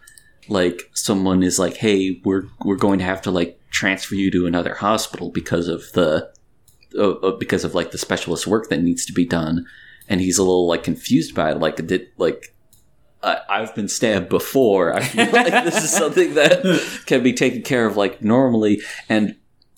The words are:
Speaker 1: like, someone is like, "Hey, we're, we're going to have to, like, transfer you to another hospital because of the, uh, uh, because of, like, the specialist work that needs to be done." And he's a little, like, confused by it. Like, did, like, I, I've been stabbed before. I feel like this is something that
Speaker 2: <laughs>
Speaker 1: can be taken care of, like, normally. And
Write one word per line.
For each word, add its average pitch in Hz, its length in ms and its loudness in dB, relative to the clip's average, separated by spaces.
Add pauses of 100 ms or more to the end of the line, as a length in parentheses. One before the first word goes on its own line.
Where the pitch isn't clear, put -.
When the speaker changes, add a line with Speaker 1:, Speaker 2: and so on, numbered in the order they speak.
(480)
Speaker 1:
like, 90 460 -2
someone 95 480 0
is 90 160 0
like, 90 180 0
"Hey, 95 480 0
we're, 95 200 0 (200)
we're 98 120 0
going 98 220 2
to 92 60 -2
have 92 180 -4
to, 104 80 -4
like, 90 280 -2 (120)
transfer 95 440 -4
you 98 160 0
to 90 160 2
another 87 280 -2
hospital 101 560 -2
because 85 380 -2
of 85 140 -4 (100)
the, 82 380 0 (680)
uh, 101 120 2
uh, 95 280 -2
because - 260 -2
of, 78 100 -4
like, 87 160 -2
the - 80 -12
specialist - 480 -4
work 110 220 -2
that 82 140 -2
needs 85 240 0
to - 60 -12
be 87 120 0
done." 82 400 -2 (440)
And 92 120 0
he's 92 160 0
a 98 60 2
little, 90 240 4
like, 85 160 0
confused 120 520 -2
by 78 180 0
it. 76 60 -4
Like, 80 280 -2
did, 90 220 -2 (100)
like, - 360 -2 (680)
I, 87 160 -2 (100)
I've 107 260 -4
been 101 140 -6
stabbed 95 400 -2
before. 95 640 2
I 95 60 0
feel 220 300 0
like 240 340 2
this 170 200 -2
is 156 80 -4
something 160 420 2
that 160 280 6 (400)
Speaker 2:
<laughs> - 40 -18
Speaker 1:
can 131 160 2
be 123 100 4
taken 123 300 0
care 120 240 2
of, 101 100 -2
like, 101 240 0
normally. 110 600 4 (260)
And 107 280 0 (420)